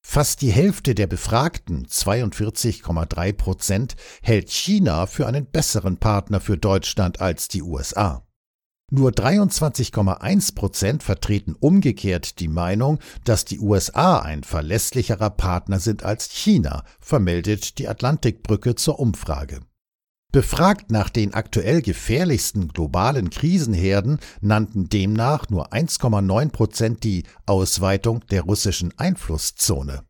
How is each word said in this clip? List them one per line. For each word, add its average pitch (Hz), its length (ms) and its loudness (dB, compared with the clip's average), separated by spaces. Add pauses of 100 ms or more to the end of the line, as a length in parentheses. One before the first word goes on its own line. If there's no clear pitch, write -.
Fast - 360 0
die 120 100 2
Hälfte 139 420 2
der 95 140 0
Befragten, 98 800 -2
zweiundvierzig 107 920 -2
Komma 87 220 -2
drei 90 280 -4
Prozent, 101 640 -2 (260)
hält 104 260 2
China 127 580 2
für - 200 -4
einen 135 200 -2
besseren 98 500 -2
Partner 101 420 0
für 98 180 0
Deutschland 95 640 0
als 90 280 -2
die 92 160 -6
U 80 140 -6
S - 180 -6
A. 87 260 -2 (680)
Nur 135 220 4
dreiundzwanzig 151 800 0
Komma 98 220 2
eins - 380 0
Prozent 98 500 -2
vertreten 98 580 -2
umgekehrt 131 800 2
die 85 80 -2
Meinung, 101 520 0 (220)
dass 110 220 2
die - 140 -8
U 104 160 2
S - 200 0
A 160 260 4
ein 78 240 -6
verlässlicherer 95 840 -2
Partner 92 500 0
sind 107 260 -2
als 107 260 -4
China, 82 540 0 (140)
vermeldet 98 760 0
die 131 100 -6
Atlantikbrücke 123 880 0
zur - 220 -2
Umfrage. 69 600 -4 (720)
Befragt 165 580 2
nach 104 200 0
den 107 240 -2
aktuell 110 480 0
gefährlichsten 110 840 0
globalen 90 600 0
Krisenherden 113 920 0 (200)
nannten 101 480 0
demnach 110 640 0
nur 87 240 -2
eins 151 240 -2
Komma 107 240 2
neun 104 280 2
Prozent 113 540 0
die 92 200 -2 (200)
Ausweitung 98 840 0
der 95 120 2
russischen 90 580 -2
Einflusszone. 76 1120 -2